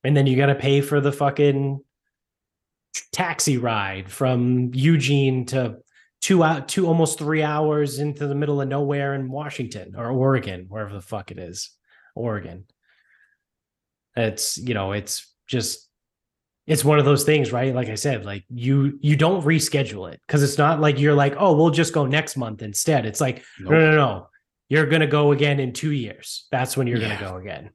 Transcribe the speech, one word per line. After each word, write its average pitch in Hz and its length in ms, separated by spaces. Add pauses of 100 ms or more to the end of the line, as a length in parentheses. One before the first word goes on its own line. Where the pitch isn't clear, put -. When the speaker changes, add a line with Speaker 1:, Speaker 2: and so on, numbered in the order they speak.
Speaker 1:
And 143 140
then 139 100
you 127 80
gotta 139 200
pay 139 260
for 143 180
the 139 140
fucking 139 640 (1300)
taxi 156 440
ride 98 540
from 123 640
Eugene 135 760
to 127 300 (440)
two 180 220
out, 156 240
two, 190 200
almost 160 300
three 156 240
hours 151 580
into 147 280
the 143 80
middle 143 260
of 135 60
nowhere 143 480
in 131 160
Washington 110 640
or 117 160
Oregon, 110 560
wherever 101 260
the 95 80
fuck 101 300
it 90 80
is. 90 320 (440)
Oregon. 98 500 (1500)
It's, 110 420
you 123 160
know, 98 180
it's - 420 (140)
just - 420 (760)
it's 147 200
one 151 140
of 139 60
those 143 200
things, 143 260
right? 123 240
Like 120 140
I 107 60
said, 113 300
like, 101 240
you, 139 520
you 147 160
don't 165 260
reschedule 120 680
it, - 160
'cause 147 160
it's 143 140
not 151 220
like 151 200
you're 147 140
like, 143 240
"Oh, 190 180
we'll 165 160
just 151 220
go 147 120
next 151 320
month 110 240
instead." 113 440
It's 104 140
like, 127 240 (160)
"No, 92 120
Speaker 2:
Nope. 160 100
Speaker 1:
no, 156 140
no. 117 320 (420)
You're 151 160
gonna 156 220
go 147 260
again 143 260
in 127 140
two 156 180
years. - 600
That's 127 260
when 127 100
you're 120 120
gonna 107 160
Speaker 2:
Yeah. 95 140
Speaker 1:
go 92 80
again." 92 380